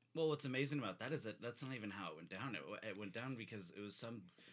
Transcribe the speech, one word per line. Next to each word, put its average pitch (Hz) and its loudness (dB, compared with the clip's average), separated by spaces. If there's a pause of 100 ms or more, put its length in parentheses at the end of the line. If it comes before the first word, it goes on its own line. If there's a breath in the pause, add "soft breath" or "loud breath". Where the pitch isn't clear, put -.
(160)
Well, 160 6
what's 147 4
amazing 139 4
about 95 2
that 117 0
is 147 2
that 104 -2
that's 120 -2
not 131 -2
even 104 0
how 95 -2
it 80 -4
went 82 -8
down. 107 0
It, 80 0
w-, 90 -2
it 104 -2
went 101 -4
down 127 0
because 104 -4
it - -4
was 104 0
some, 117 -2 (300 soft breath)